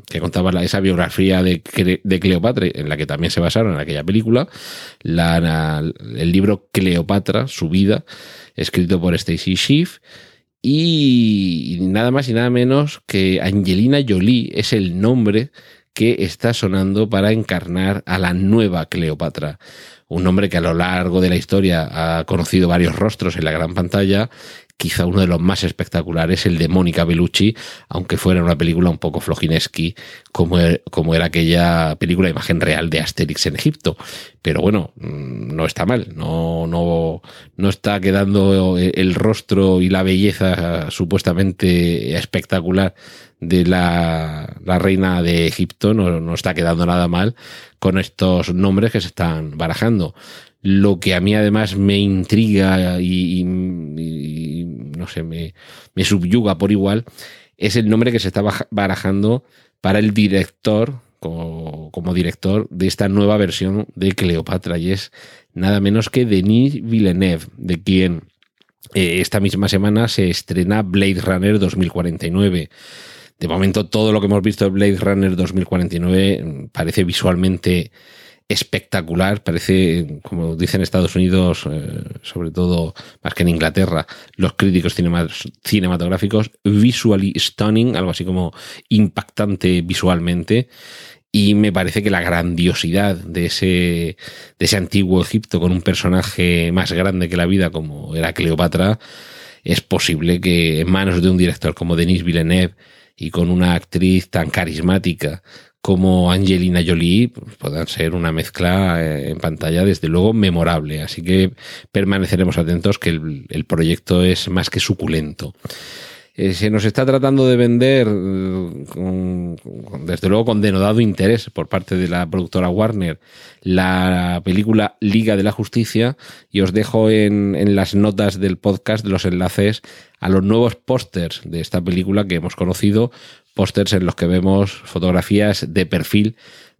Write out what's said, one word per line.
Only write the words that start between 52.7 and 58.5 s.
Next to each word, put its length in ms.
y, 380
y, 20
y, 1200
no 100
sé, 160
me, 300
me 100
subyuga 520
por 160
igual, 320
es 180
el 140
nombre 220
que 60
se 100
está 120
baja-, 300